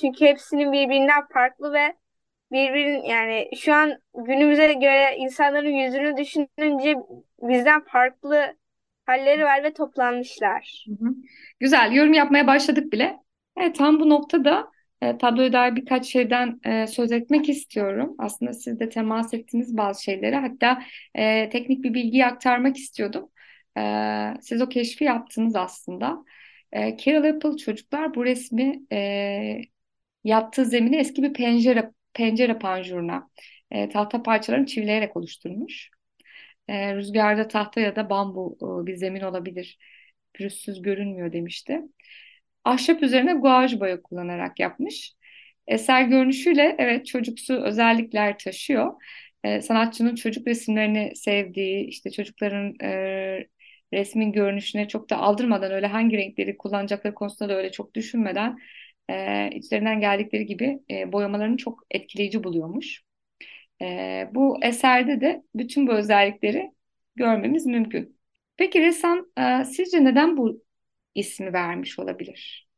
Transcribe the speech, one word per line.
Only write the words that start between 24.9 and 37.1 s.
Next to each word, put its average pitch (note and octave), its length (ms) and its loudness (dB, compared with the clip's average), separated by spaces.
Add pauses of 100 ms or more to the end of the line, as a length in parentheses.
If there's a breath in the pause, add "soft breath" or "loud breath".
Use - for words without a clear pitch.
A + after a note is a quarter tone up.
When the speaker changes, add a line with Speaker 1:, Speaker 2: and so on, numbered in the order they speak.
Speaker 2:
yaptınız A#3 520 -2
aslında. F#3 680 -6 (480 soft breath)
E, A3 240 -4
Carol D4 280 2
Apple D4+ 320 0
çocuklar C#4+ 580 -6
bu A#3+ 100 -2
resmi, B3+ 580 -2 (100)
e, G3+ 680 -4 (640)
yaptığı A3 400 2
zemini A#3+ 320 2
eski C#4+ 260 0
bir C#4+ 100 0
pencere, A#3 600 2 (220)
pencere A3+ 440 0
panjuruna, F3+ 720 -6 (400 soft breath)
e, G#3 180 -4
tahta G#3+ 340 -4
parçalarını A3+ 440 0
çivileyerek G#3+ 500 -4
oluşturmuş. F3 760 -12 (800 soft breath)
E, G3+ 260 -6
rüzgarda G#3 540 0